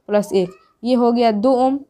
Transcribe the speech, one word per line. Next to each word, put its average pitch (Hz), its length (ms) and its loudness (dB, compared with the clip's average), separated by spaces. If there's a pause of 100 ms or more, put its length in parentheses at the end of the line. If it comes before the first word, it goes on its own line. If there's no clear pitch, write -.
प्लस 208 240 -2
एक, 185 180 0 (320)
ये 240 120 -2
हो 240 180 2
गया 233 200 2
दो 214 240 0
ओम, 262 220 0 (120)